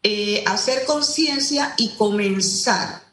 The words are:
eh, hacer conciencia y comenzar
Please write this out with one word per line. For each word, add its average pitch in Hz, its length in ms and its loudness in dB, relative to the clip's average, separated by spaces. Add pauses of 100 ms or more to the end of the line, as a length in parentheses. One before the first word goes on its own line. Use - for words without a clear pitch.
eh, 208 440 0
hacer 254 380 0
conciencia 285 920 0
y 226 200 2
comenzar 202 1040 0 (100)